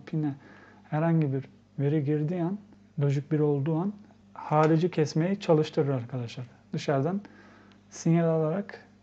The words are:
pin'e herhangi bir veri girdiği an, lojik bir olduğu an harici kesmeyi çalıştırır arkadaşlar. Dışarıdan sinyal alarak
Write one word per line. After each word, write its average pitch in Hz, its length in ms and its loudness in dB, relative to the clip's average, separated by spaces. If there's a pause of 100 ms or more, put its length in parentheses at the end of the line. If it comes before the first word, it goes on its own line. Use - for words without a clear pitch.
pin'e 151 280 -4 (560)
herhangi 156 420 2
bir 135 120 -4 (340)
veri 143 260 0
girdiği 151 380 -2
an, 196 160 -2 (420)
lojik 143 320 0
bir 151 80 2
olduğu 147 380 0
an 202 140 -2 (420)
harici 160 560 4
kesmeyi 165 500 0
çalıştırır 156 480 2
arkadaşlar. 123 580 -6 (260)
Dışarıdan 156 480 0 (680)
sinyal 165 380 2
alarak 160 560 -2 (180)